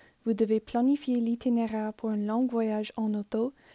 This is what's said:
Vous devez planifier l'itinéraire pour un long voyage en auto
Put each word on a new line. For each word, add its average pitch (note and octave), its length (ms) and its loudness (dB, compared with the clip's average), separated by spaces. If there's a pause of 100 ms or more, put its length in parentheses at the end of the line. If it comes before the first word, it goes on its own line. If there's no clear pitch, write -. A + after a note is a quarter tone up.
(240)
Vous A3+ 100 2
devez G#3+ 260 2
planifier B3+ 560 2
l'itinéraire A#3 800 0
pour A3 160 -4
un G#3 160 -2
long A#3 200 0
voyage A3 500 -2
en G#3+ 180 0
auto A3 400 -2 (200)